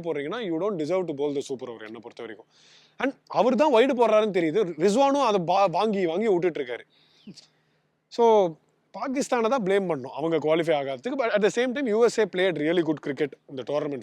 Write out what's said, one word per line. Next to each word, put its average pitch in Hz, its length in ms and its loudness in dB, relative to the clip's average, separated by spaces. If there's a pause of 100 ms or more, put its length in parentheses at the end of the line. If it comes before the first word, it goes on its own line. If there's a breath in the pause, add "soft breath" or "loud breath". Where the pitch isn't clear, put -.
போடுறீங்கன்னா, 160 380 -4
you 170 200 -4
don't 202 160 -2
deserve 170 280 -2
to 160 100 -6
bowl 143 200 -4
the 139 60 -2
super 127 280 -8
over 110 160 -14
என்னை 110 180 -14
பொறுத்த 117 200 -16
வரைக்கும். 110 240 -14 (520 soft breath)
And 262 140 -2 (140)
அவர் 214 280 2
தான் 294 200 4
வைடு 247 240 4
போடுறாருன்னு 214 420 2
தெரியுது, 170 240 0 (140)
ரிஸ்வானும் 277 460 2
அதை 202 160 2
பா-, 180 300 2
வாங்கி 196 360 0
வாங்கி 190 220 -2
விட்டுட்டு 175 340 0
இருக்காரு. 120 180 -8 (1300 soft breath)
So, 214 460 4 (440)
பாகிஸ்தானை 247 500 -2
தான் 262 140 0
ப்ளேம் 190 280 0
பண்ணணும் 131 200 -6
அவங்க 156 280 -2
குவாலிஃபை 156 200 2
ஆகாததுக்கு. 151 600 -4
But 233 120 0
at 202 120 2
the 208 60 4
same 247 240 0
time, 277 140 -2
யூ 220 180 2
எஸ் 226 140 2
ஏ 220 60 4
played 185 300 0
really 160 360 0
good 147 160 -4
cricket 143 260 -4 (140)
இந்த 127 160 -12 (100)
டோர்னமெண்ட் 143 300 -4